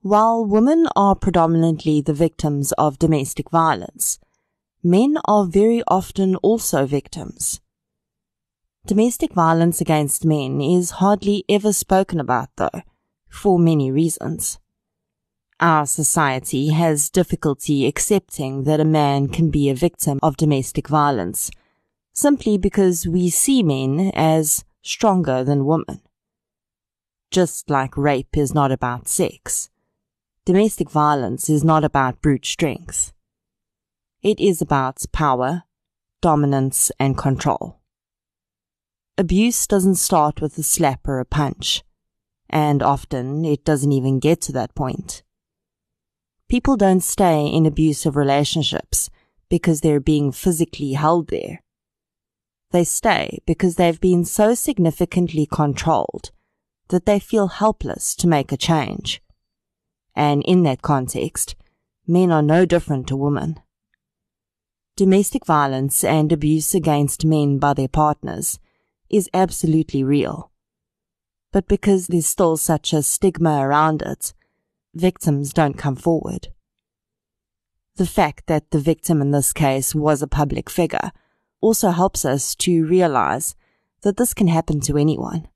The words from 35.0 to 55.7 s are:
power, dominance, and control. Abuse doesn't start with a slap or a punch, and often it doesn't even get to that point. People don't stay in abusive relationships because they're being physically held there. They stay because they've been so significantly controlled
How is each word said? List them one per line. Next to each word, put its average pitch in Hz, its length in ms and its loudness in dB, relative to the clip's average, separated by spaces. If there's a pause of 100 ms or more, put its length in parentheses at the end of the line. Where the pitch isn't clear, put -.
power, 139 520 -2 (580)
dominance, 143 800 0
and 135 160 0
control. - 640 -4 (1400)
Abuse 196 500 0
doesn't 190 280 2
start 151 480 0
with 151 160 -6
a 156 40 -8
slap 143 460 -2
or 135 100 -4
a 127 60 -6
punch, - 580 -4 (680)
and 147 320 2
often 139 640 -4
it 147 180 -2
doesn't 143 280 2
even 135 260 0
get 156 240 0
to - 100 -10
that 127 220 -6
point. - 480 -8 (1300)
People 247 260 2
don't 190 260 4
stay 160 440 2
in 160 180 2
abusive 151 500 0
relationships 143 920 -2 (400)
because 165 320 0
they're 151 180 2
being 143 320 2
physically 156 640 -4
held 156 360 0
there. - 340 -8 (1080)
They 175 140 2
stay - 600 -2
because 170 300 0
they've 170 240 2
been 175 260 2
so 214 260 2
significantly 170 920 -2
controlled - 840 -2 (560)